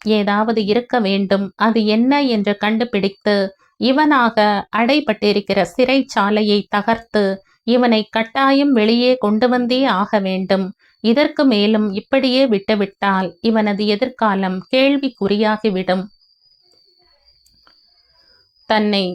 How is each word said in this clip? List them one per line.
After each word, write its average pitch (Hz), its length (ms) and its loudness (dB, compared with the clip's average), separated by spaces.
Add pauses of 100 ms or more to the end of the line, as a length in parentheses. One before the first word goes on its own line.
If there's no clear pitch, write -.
ஏதாவது 214 580 0
இருக்க 240 360 0
வேண்டும். 196 460 0 (100)
அது 226 300 0
என்ன 247 360 2
என்று 208 340 0
கண்டுபிடித்து 208 800 -2 (440)
இவனாக 254 580 2 (380)
அடைபட்டிருக்கிற 208 880 0
சிறைச்சாலையை 214 1040 0
தகர்த்து 208 560 -2 (420)
இவனை 233 340 2 (100)
கட்டாயம் 277 640 0
வெளியே 233 440 2
கொண்டு 214 320 0
வந்தே 247 360 0
ஆக 208 340 0
வேண்டும். 190 480 -2 (380)
இதற்கு 294 400 0
மேலும் 214 480 2
இப்படியே 262 540 0
விட்டுவிட்டால் 196 840 -2 (120)
இவனது 214 460 0
எதிர்காலம் 208 720 -2 (120)
கேள்விக்குறியாகிவிடும். 214 1300 -2 (2750)
தன்னை 208 320 0 (120)